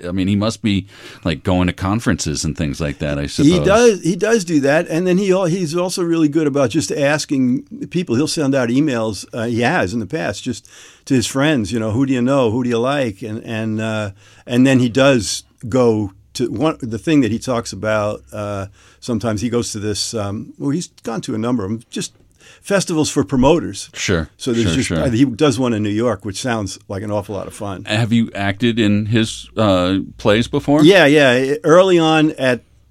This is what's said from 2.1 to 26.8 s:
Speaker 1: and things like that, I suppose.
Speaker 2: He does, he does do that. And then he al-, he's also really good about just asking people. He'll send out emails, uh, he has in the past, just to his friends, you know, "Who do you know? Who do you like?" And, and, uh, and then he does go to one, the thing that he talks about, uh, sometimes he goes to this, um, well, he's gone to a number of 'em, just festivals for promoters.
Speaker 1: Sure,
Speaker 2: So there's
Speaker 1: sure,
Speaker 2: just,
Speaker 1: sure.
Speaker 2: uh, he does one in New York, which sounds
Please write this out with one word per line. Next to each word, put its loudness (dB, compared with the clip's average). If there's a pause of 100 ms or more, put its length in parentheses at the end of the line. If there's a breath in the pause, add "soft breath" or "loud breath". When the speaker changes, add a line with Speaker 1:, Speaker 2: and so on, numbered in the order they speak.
Speaker 1:
and -4
things -4
like -4
that, -4
I -4
suppose. 2
Speaker 2:
He 2
does, 2
he -2
does 0
do 0
that. 0
And -2
then 2
he 2
al-, 0
he's -2
also -4
really 2
good 0
about 2
just -2
asking -2
people. -2
He'll 2
send -2
out 0
emails, 0
uh, -4
he -2
has 0
in -4
the -6
past, -6
just -8 (380 loud breath)
to -2
his 2
friends, 0
you -2
know, -2
"Who 2
do 0
you 0
know? 2
Who -2
do -2
you 0
like?" -2
And, -10
and, -4
uh, -4 (360 soft breath)
and 4
then 4
he 2
does 2 (240)
go 2 (220)
to -2
one, -2
the -6
thing 2
that 0
he -2
talks -4
about, -2 (100)
uh, -8 (320 soft breath)
sometimes -4
he -4
goes -2
to -10
this, -6
um, -8
well, -4
he's -4 (160)
gone -6
to -6
a -4
number -2
of -6
'em, -6
just -10 (480 loud breath)
festivals 0
for 0
promoters. 2
Speaker 1:
Sure, -2
Speaker 2:
So -4
there's 2
Speaker 1:
sure, 2
Speaker 2:
just, 0
Speaker 1:
sure. -2
Speaker 2:
uh, 0
he 4
does 0
one 0
in -2
New -2
York, -2
which -8
sounds -6 (100)